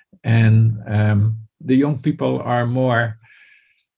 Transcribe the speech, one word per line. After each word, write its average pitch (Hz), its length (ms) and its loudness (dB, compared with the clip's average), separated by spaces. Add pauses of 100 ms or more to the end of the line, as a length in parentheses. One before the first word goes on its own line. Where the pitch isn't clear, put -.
(240)
And, 110 640 2
um, 107 500 0 (240)
the 131 160 0
young 143 220 0
people 131 420 -4
are 120 260 -2
more, 120 520 0 (800)